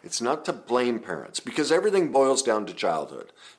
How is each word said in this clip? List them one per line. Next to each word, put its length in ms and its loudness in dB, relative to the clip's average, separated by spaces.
It's 160 -8
not 240 -2
to 80 -4
blame 480 0
parents, 400 -8
because 320 -2
everything 400 2
boils 300 4
down 240 0
to 80 -12
childhood. 580 -4